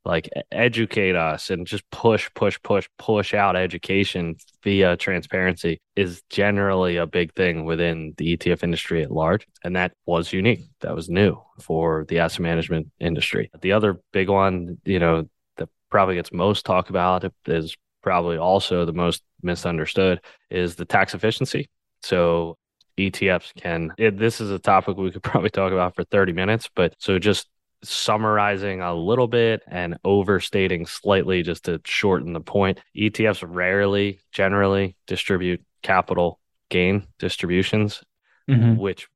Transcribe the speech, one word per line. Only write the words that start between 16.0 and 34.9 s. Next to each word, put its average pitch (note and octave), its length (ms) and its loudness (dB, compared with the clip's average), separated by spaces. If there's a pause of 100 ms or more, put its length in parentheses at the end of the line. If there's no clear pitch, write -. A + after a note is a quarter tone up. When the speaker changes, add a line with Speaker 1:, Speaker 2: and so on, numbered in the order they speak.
Speaker 1:
gets E2+ 180 -6
most F#2+ 320 0
talked F#2 240 0
about F2+ 420 0 (140)
is E2 300 -4 (260)
probably F2 360 0
also F2+ 480 2
the E2 80 -4
most F2 280 0 (220)
misunderstood F2 800 0 (280)
is F2 260 -4
the F2+ 100 -10
tax F#2+ 280 2
efficiency. A2+ 560 -2 (320)
So E2+ 560 0 (380)
E F#2+ 140 0
T F#2+ 200 -2
Fs F2+ 280 -2
can, E2 400 -4
it, A2 200 2
this A2+ 220 0
is G#2 120 -4
a F#2+ 60 -2
topic F#2+ 380 2
we F#2+ 160 -2
could F#2 120 -14
<laughs> - 80 -6
probably G#2+ 180 0
talk F#2+ 240 0
about F2+ 220 0
for F2 100 -4
thirty G2 260 2
minutes, F#2+ 420 0
but F2 240 2
so F#2+ 220 0
just G2 300 0 (340)
summarizing G#2 960 0
a F2 160 -2
little A2 320 2
bit A#2 400 2
and F2 380 -6
overstating F#2+ 800 2
slightly F#2+ 580 0
just E2 220 -6
to E2 180 -4
shorten F2 480 0
the E2 80 -6
point, F#2+ 400 0 (140)
E G#2 160 0
T A2 180 0
Fs G2 160 0
rarely G2 760 -2 (120)
generally G2 640 2 (120)